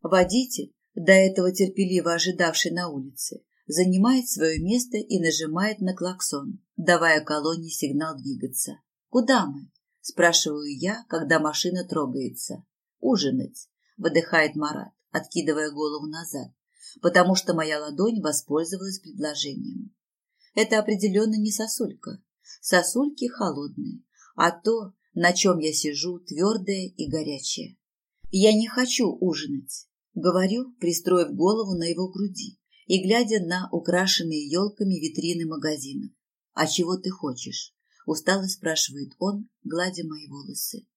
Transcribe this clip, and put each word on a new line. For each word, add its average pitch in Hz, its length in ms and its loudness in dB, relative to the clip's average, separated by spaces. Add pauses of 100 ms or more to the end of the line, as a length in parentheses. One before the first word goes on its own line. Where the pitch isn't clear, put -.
Водитель, 185 680 2 (220)
до 170 180 4
этого 190 400 6
терпеливо 185 600 2
ожидавший 170 580 0
на 175 160 -2
улице, - 540 -10 (240)
занимает 190 600 4
свое 160 340 0
место 220 360 0
и 202 200 -2
нажимает 165 640 0
на 185 140 -2
клаксон, 175 680 -6 (160)
давая 160 480 4
колонне 160 460 -2
сигнал 147 460 -2
двигаться. - 600 -8 (300)
"Куда 240 380 4
мы?" 143 240 -10 (300)
спрашиваю 147 760 2
я, 196 300 -4
когда 160 300 2
машина 156 480 0
трогается. 131 800 -6 (360)
"Ужинать", - 680 0 (280)
выдыхает 165 580 2
Марат, 151 380 -4 (180)
откидывая 151 600 -2
голову 151 360 -6
назад, 151 460 -10 (480)
потому 180 340 6
что 175 200 0
моя 156 260 0
ладонь 151 400 0
воспользовалась 165 800 -2
предложением. - 960 -8 (600)
Это 220 240 2
определенно 214 600 2
не 214 120 0
сосулька. - 720 -6 (380)
Сосульки 240 680 0
холодные, 147 720 -6 (340)
а 170 140 4
то, 214 420 -2 (220)
на 175 180 4
чем 180 260 4
я 156 140 -2
сижу, 156 480 -4
твердое 190 760 -2
и 151 120 -6
горячее. - 680 -6 (540)
"Я 202 220 6
не 220 160 2
хочу 247 420 0 (100)
ужинать", 147 680 -4 (280)
говорю, 190 680 0
пристроив 170 540 0
голову 190 420 0
на 165 80 -2
его 170 240 -2
груди 190 500 -8 (280)
и 185 160 2
глядя 220 420 2
на 180 260 -4
украшенные 170 800 0
елками 196 440 0
витрины 160 520 -4
магазинов. 147 640 -6 (440)
"А 156 120 0
чего 175 300 0
ты 185 140 -6
хочешь?" - 640 -10 (300)
устало 190 420 0
спрашивает 156 720 -4
он, 202 300 -2 (140)
гладя 175 420 -4
мои 151 240 -12
волосы. - 580 -12 (100)